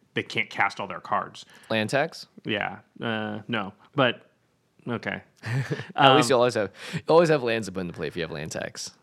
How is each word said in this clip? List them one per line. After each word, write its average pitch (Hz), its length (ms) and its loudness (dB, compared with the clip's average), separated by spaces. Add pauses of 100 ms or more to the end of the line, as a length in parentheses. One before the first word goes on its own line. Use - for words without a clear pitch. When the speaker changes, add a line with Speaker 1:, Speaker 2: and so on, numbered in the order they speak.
(140)
Speaker 1:
they 110 80 -2
can't 110 280 -6
cast 101 300 0
all 104 80 -6
their 85 120 -12
cards. - 440 -6 (260)
Speaker 2:
Land 110 200 0
tax? 143 360 -2 (180)
Speaker 1:
Yeah. 101 340 -4 (220)
Uh, 110 460 -6
no. 104 260 -4 (220)
But, 127 280 2 (680)
okay. 101 340 -6 (100)
Speaker 2:
<laughs> - 120 -20 (500)
At 135 220 8
least 123 100 6
Speaker 1:
Um, - 40 -2
Speaker 2:
you 135 60 6
always 120 180 4
have, 101 180 -2 (200)
you 165 160 -4
always 160 200 8
have 151 160 4
lands 113 240 0
to 92 40 -10
put 92 80 -4
into 87 120 -6
play 78 160 -6
if 76 80 -8
you 85 60 -4
have 80 100 -6
land 76 200 -8
tax. - 380 -8 (120)